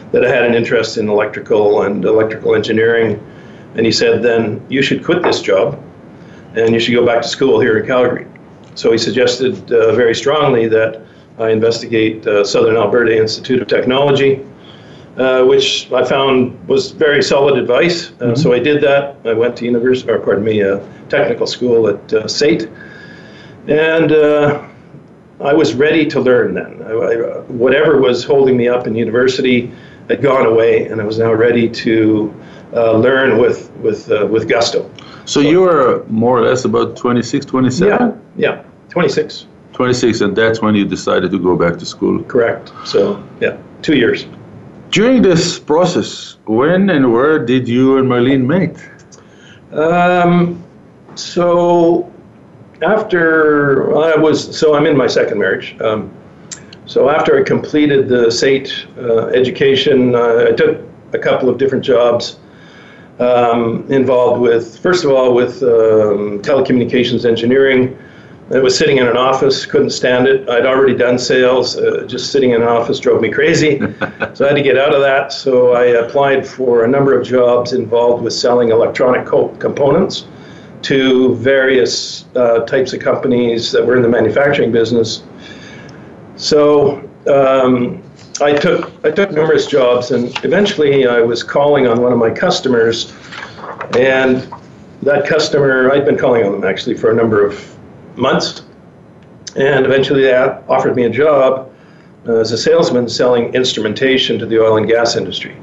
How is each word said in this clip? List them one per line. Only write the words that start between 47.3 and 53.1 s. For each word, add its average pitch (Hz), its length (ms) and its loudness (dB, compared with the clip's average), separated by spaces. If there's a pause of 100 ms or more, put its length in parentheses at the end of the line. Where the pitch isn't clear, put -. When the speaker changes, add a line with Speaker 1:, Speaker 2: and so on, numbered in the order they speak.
Speaker 2:
did 123 300 -2
you 131 300 2
and 127 100 0
Marlene 123 380 0
meet? 170 300 -2 (1000)
Speaker 1:
Um, 175 840 0 (500)
so 175 960 0 (680)
after 156 1200 0